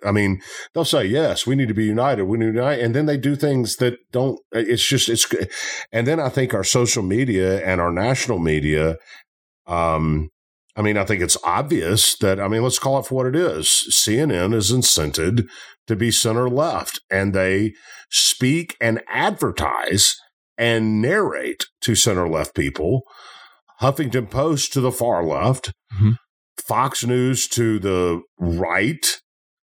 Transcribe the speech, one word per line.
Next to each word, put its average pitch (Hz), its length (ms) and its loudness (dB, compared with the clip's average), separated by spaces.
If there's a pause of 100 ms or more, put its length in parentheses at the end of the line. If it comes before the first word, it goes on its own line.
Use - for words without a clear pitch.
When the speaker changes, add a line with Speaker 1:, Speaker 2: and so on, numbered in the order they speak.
Speaker 1:
I 101 60 0
mean, 101 300 2 (340)
they'll 165 100 0
say, 139 200 0
"Yes, 120 420 -2
we 131 80 0
need 135 140 0
to 104 60 -2
be 110 100 0
united. 110 400 0
We 107 140 0
need 113 80 2
to 113 120 0
unite." 131 220 0
And 117 140 0
then 151 120 0
they 147 100 0
do 139 200 0
things 135 400 0
that 123 220 0 (120)
don't, 127 300 -2 (100)
it's 113 340 0
just, 131 240 2
it's, - 240 0 (600)
and 117 140 0
then 160 120 0
I 139 120 0
think 127 240 0
our 95 100 0
social 120 380 2
media 95 640 0
and 92 160 2
our 87 120 2
national 113 460 0
media, 78 580 0 (720)
um, 80 640 0 (440)
I 107 80 -4
mean, 104 140 2
I 98 80 0
think 95 180 0
it's 85 220 0
obvious 104 760 0
that, 98 220 2
I 98 80 -2
mean, 113 140 0
let's 127 160 0
call 135 200 0
it - 80 -6
for 131 100 -6
what 127 100 0
it 131 100 -2
is. 95 320 0 (260)
C 110 240 2
N 151 140 2
N 92 200 2
is 107 200 2
incented 92 720 2 (400)
to 113 80 -2
be 113 160 0
center 117 380 0
left, 127 520 -2 (100)
and 98 240 0
they 95 400 2 (360)
speak - 720 0
and 113 280 0
advertise 98 1080 0 (400)
and 113 440 2
narrate 113 680 -2 (160)
to 113 120 2
center 90 340 2
left 78 260 -2
people, 80 480 0 (800)
Huffington 131 480 0
Post 143 440 0
to 139 80 0
the 123 100 2
far 113 340 0
left, 92 480 0 (220)
Speaker 2:
Mm-hmm. 104 160 4 (560)
Speaker 1:
Fox 127 360 -2
News 123 460 0
to 113 300 0
the 90 420 0 (180)
right, 87 800 -2 (460)